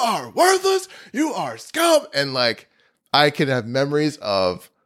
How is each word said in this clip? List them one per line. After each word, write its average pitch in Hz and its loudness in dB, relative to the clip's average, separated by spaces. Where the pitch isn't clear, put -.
are 196 -2
worthless. 381 2
You 285 -4
are 123 -8
scum. 320 0
And, 139 -2
like, 120 -2
I 147 6
can 147 0
have 127 -2
memories 143 -2
of 95 -2